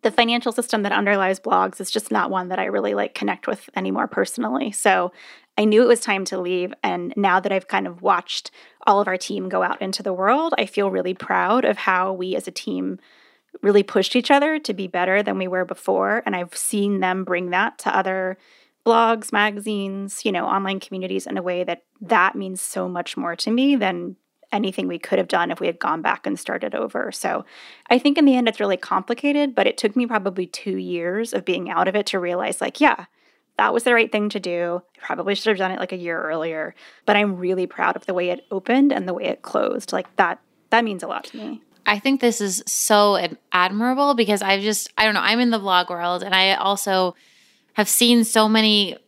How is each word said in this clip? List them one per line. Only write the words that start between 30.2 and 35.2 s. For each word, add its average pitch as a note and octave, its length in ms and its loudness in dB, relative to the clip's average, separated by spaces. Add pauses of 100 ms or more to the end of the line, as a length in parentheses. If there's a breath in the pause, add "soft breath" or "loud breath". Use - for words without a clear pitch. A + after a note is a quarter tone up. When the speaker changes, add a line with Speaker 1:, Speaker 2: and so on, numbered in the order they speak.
Speaker 1:
two F#3+ 300 -8
years F3+ 560 -4
of G3 120 -2
being F3+ 240 -2
out F3 180 0
of F#3+ 80 -2
it G#3 120 0
to F#3+ 120 -2
realize, F3 420 -4
like, - 180 -6
yeah, A#3+ 260 4 (520)
that G#3 160 4
was A#3 100 0
the B3 100 4
right A3+ 180 4
thing G#3 180 0
to G3+ 100 -6
do. F3 420 -4 (140)
I - 100 -20
probably F3 300 -2